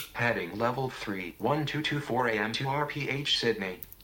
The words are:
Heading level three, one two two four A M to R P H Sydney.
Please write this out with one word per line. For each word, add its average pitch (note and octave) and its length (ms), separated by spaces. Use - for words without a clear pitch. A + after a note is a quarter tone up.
Heading G2+ 440
level B2 320
three, F#2+ 500
one C#3+ 260
two D3 160
two D3 180
four B2 280
A A2+ 60
M G#2+ 200
to C3+ 140
R C#3+ 180
P C#3+ 240
H C#3+ 300
Sydney. G2+ 400